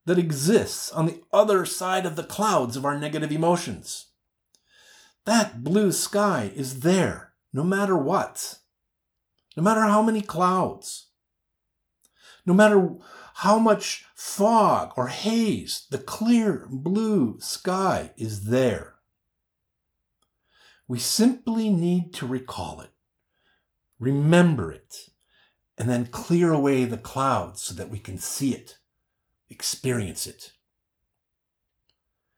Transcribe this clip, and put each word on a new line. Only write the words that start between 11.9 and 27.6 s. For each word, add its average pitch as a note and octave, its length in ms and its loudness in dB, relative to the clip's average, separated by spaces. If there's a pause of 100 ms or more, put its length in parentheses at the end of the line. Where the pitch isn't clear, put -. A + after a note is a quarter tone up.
no F3+ 100 2
matter G3+ 400 6 (400)
how G#3 240 4
much G#3+ 460 2 (120)
fog G3 800 2
or B2 120 -2
haze, G#3+ 840 -2
the C#3 80 -6
clear A3 720 0
blue E3 680 0
sky - 760 -4
is G#2+ 300 -8
there. A#2 480 0 (1900)
We B2 100 -4
simply A3+ 720 0
need F3 440 0
to D3 120 -8
recall G2 540 -8
it, - 100 -20 (1120)
remember C#3 720 4
it, - 380 -20 (680)
and A2+ 100 -2
then B2 180 -2
clear E3+ 460 2
away C#3 320 2
the A2+ 140 -6
clouds A2+ 640 -4